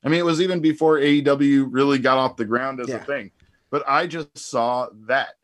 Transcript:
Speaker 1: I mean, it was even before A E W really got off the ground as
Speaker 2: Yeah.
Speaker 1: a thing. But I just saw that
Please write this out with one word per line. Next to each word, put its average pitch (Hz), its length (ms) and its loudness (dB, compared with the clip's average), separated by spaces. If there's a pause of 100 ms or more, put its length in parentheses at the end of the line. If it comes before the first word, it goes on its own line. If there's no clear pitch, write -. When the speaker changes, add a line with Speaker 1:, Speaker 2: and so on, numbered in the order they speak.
Speaker 1:
I 139 60 -4
mean, 160 100 2
it 175 60 -2
was 165 160 0
even 180 200 0
before 156 380 2
A 139 80 2
E 147 140 4
W 139 440 2
really 135 340 0
got 131 180 2
off 131 200 0
the 113 100 -4
ground 127 340 -4
as 120 80 -8
Speaker 2:
Yeah. 123 80 -6
Speaker 1:
a 104 80 -12
thing. 131 260 -8 (400)
But 143 160 -4
I 151 200 0
just 160 300 -12
saw 123 520 -2 (180)
that 127 380 -2